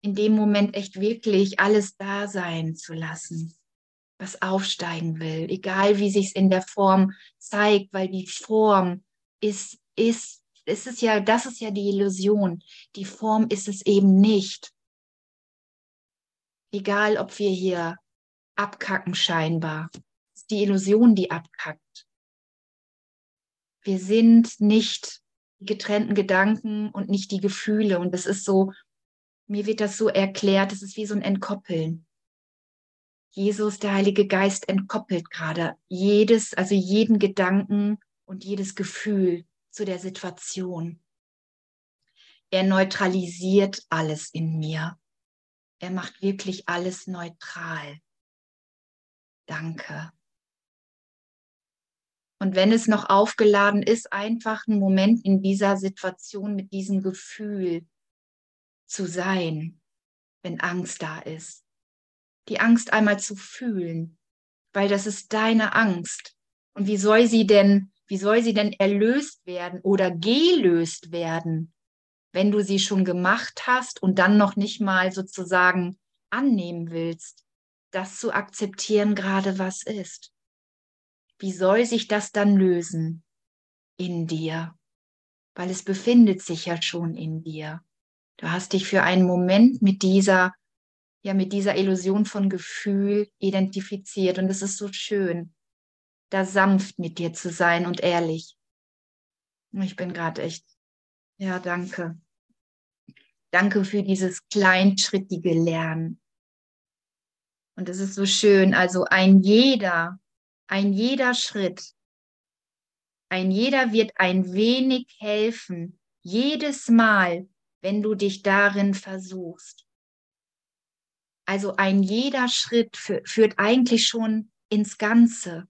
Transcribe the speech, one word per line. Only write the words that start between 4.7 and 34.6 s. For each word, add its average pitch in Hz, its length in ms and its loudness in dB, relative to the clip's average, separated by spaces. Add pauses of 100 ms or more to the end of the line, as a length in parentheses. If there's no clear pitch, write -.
will, 160 300 -6
egal 196 500 0
wie 202 100 0
sich's 196 240 -2
in 190 160 4
der 185 120 2
Form 190 520 2 (240)
zeigt, 208 560 0
weil 190 160 -4
die 185 180 -8
Form 202 760 0 (360)
ist, 208 400 -6 (160)
ist, - 480 -2 (220)
es 208 220 -6
ist 240 140 -10
ja, 214 180 2
das 220 260 2
ist 247 160 -12
ja 220 100 -8
die 202 180 -2
Illusion. 196 720 0 (340)
Die 196 100 -12
Form 220 440 0
ist 202 180 -4
es 202 180 -8
eben 196 340 6
nicht. 202 520 2 (2000)
Egal, 208 460 0
ob 196 200 -8
wir 202 140 0
hier 180 460 -2 (580)
abkacken 196 580 -6
scheinbar. 160 760 -2 (440)
Es - 80 -20
ist - 100 -10
die 208 120 0
Illusion, 202 520 6
die 185 160 -2
abkackt. - 760 -12 (1800)
Wir 190 160 -2
sind 226 600 6
nicht 220 600 0 (380)
die 196 60 -20
getrennten 208 500 -2
Gedanken 208 720 0
und 196 200 -8
nicht 196 220 -4
die 190 100 -4
Gefühle. 202 580 0
Und 180 140 -4
das 185 120 -6
ist 196 200 -4
so, 190 260 2 (760)
mir 202 180 -4
wird 214 160 -2
das 202 160 -4
so 220 100 0
erklärt, 196 640 2
es 196 100 -10
ist - 140 -16
wie 214 100 -6
so 208 80 -6
ein 208 80 -2
Entkoppeln. 185 840 -6 (1300)
Jesus, 202 480 -2
der 202 140 -2
Heilige 196 340 2
Geist, 196 420 0